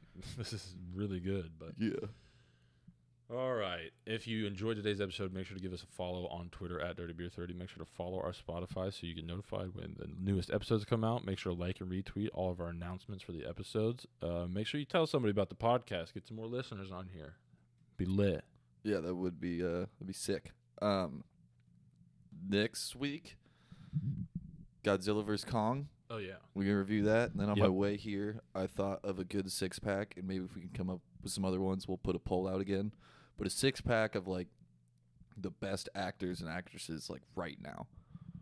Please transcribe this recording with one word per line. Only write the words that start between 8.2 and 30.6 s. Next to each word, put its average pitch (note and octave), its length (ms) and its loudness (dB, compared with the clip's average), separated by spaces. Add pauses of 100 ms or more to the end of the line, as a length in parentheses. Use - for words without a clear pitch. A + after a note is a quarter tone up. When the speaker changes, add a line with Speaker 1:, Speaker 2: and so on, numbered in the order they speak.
Speaker 1:
our F2+ 120 0
Spotify F#2 600 -2
so - 140 -6
you E2 60 -4
get E2 120 -6
notified F#2+ 480 -4
when D#2+ 240 -8
the - 100 -8 (120)
newest F#2+ 320 4
episodes G#2 340 4
come A2+ 200 2
out. A#2 200 2
Make G2 140 0
sure F2+ 140 0
to F2 60 -4
like F2+ 200 0
and F#2 100 -4
retweet G2 440 -2
all F#2 180 2
of F2 80 -4
our E2+ 100 -2
announcements F2+ 540 -6
for - 80 -8
the D#2+ 140 -4
episodes. A2 600 0 (160)
Uh, F2 260 0
make G2 200 0
sure D3 120 -2
you C#3+ 60 -2
tell D#3+ 220 4
somebody A#2+ 240 4
about G2 180 4
the - 60 -12
podcast. A#2 580 2
Get F#2 140 -10
some A2 100 -10
more A2 100 -6
listeners A2+ 440 -6
on F#2 160 -8
here. D#2+ 280 -12 (640)
Be F#2 80 2
lit. F#2+ 380 4 (400)
Speaker 2:
Yeah, G#2 160 4
that F2 160 0
would F2+ 240 0
be, F2 240 0
uh, F2 220 2 (120)
that'd F#2+ 100 -8
be F#2+ 60 -6
sick. - 380 -2 (300)
Um, F#2+ 420 2 (1300)
next G#2+ 480 2
week, C#3+ 400 -4 (1500)
Godzilla G#2 420 4
versus G#2+ 240 0
Kong. A#2+ 380 2 (220)
Speaker 1:
Oh, A2+ 80 -6
yeah. F#2+ 160 -6 (200)
Speaker 2:
We're G2 120 2
gonna G2+ 140 6
review G2+ 240 4
that. A2 280 8
And G2 80 -2
then G2+ 100 4
on G#2 100 4
my G2 60 10
Speaker 1:
Yep. F#2+ 80 8
Speaker 2:
way G2+ 240 4
here, G#2 440 -2 (120)
I F#2+ 140 0
thought G2 380 0
of F#2+ 140 -2
a F#2 40 0
good F#2+ 280 0
six-pack, G2 640 -2
and F#2 100 -4
maybe F#2+ 160 0
if F#2 120 -8
we F2+ 60 -10